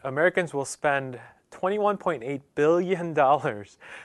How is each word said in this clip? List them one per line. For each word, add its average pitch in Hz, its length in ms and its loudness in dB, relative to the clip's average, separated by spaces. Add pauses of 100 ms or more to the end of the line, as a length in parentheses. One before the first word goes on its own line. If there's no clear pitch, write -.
Americans 160 500 0
will 139 100 -4
spend 135 560 -4 (300)
twenty-one 202 480 -2
point 151 240 -4
eight 135 220 -6 (100)
billion 170 640 2
dollars 135 640 2 (260)